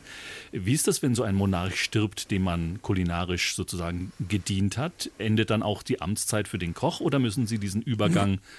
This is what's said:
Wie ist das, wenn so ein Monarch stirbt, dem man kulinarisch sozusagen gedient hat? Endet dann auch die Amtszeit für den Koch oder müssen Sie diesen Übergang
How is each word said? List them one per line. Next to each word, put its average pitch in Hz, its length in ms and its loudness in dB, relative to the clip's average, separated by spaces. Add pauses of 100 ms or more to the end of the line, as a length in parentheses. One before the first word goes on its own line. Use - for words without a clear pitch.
(520)
Wie 107 220 0
ist 160 140 2
das, 185 140 2
wenn 127 140 2
so 123 80 2
ein 101 100 2
Monarch 95 440 2
stirbt, - 520 0
dem 95 140 2
man 85 400 0
kulinarisch 87 720 0
sozusagen 87 640 -4
gedient 98 580 0
hat? 156 400 -6
Endet 110 320 2
dann 110 140 2
auch 104 180 -2
die - 180 -2
Amtszeit 104 480 -2
für 98 120 -4
den 85 160 -2
Koch - 240 -2
oder 139 180 0
müssen 120 300 2
Sie 113 100 -2
diesen 101 240 -2
Übergang 104 600 2 (180)